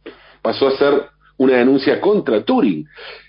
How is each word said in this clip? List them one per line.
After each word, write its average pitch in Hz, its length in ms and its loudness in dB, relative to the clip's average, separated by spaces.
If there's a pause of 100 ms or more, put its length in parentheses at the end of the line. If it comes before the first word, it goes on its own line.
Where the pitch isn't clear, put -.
(420)
pasó 113 260 0
a 135 100 0
ser 143 320 0 (280)
una 131 200 2
denuncia 135 440 2
contra 143 420 0
Turing. 107 440 -2 (420)